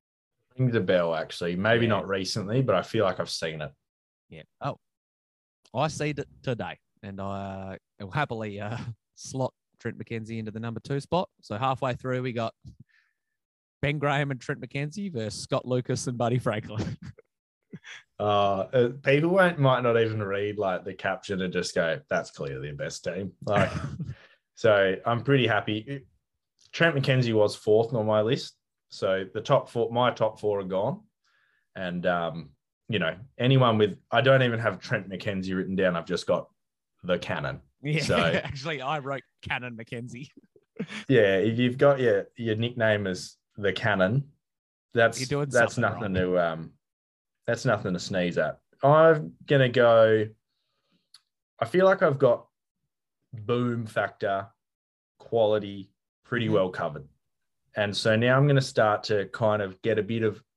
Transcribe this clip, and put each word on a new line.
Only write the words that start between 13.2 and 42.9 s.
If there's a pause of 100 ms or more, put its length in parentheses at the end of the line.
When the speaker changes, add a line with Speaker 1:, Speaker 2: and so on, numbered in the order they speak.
Speaker 2:
Ben
Graham
and
Trent
McKenzie
versus
Scott
Lucas
and
Buddy
Franklin.
<laughs> (1120)
Speaker 1:
Uh, (500)
uh, (140)
people
won't,
might
not
even
read,
like,
the
caption
and
just
go, (100)
"That's
clearly
the
best
team." (120)
Like, (440)
Speaker 2:
<laughs>
Speaker 1:
so (100)
I'm
pretty
happy. (680)
Trent
McKenzie
was
fourth
on
my
list. (340)
So
the
top
four,
my
top
four
are
gone. (760)
And,
um, (360)
you
know, (200)
anyone
with, (120)
I
don't
even
have
Trent
McKenzie
written
down.
I've
just
got (560)
the
cannon. (240)
Speaker 2:
Yeah,
Speaker 1:
So
Speaker 2:
<laughs>
actually,
I
wrote (180)
Cannon
McKenzie. (400)
<laughs>
Speaker 1:
yeah,
if
you've
got
your,
your
nickname